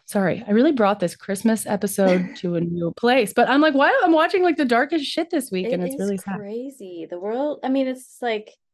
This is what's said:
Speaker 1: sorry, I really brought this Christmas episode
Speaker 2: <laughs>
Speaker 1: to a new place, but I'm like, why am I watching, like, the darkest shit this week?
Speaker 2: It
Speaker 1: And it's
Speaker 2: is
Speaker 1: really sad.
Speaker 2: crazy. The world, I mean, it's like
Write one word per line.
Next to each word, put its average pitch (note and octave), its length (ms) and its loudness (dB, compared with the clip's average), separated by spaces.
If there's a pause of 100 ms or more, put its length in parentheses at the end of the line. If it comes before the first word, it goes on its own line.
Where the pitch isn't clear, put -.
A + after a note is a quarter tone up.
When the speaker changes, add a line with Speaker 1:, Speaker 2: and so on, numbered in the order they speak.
Speaker 1:
sorry, G3 420 -2
I G#3 40 -2
really B3+ 220 4
brought G#3 260 2
this F3 160 -2
Christmas G#3 500 -2
episode F#3+ 720 0
Speaker 2:
<laughs> - 20 -16
Speaker 1:
to F3 180 -4
a E3 60 0
new E3+ 340 -4
place, B3+ 380 2
but A#3+ 160 4
I'm C4+ 120 4
like, D#4 120 4
why C#4 160 4
am A4 220 2
I - 20 6
watching, E4+ 300 2
like, F4 140 2
the D4+ 80 0
darkest C4+ 400 0
shit - 260 -4
this C#4 200 -2
week? F#3 160 -2
Speaker 2:
It A#3 60 -2
Speaker 1:
And F3+ 100 -2
it's F3 120 -4
Speaker 2:
is - 40 -10
Speaker 1:
really G3 180 -2
sad. F#3+ 200 -8
Speaker 2:
crazy. G3+ 720 -12
The F3 100 -10
world, A#3+ 440 -4
I C4 60 -4
mean, C4+ 180 0
it's C4 340 -10
like A3 300 -6 (220)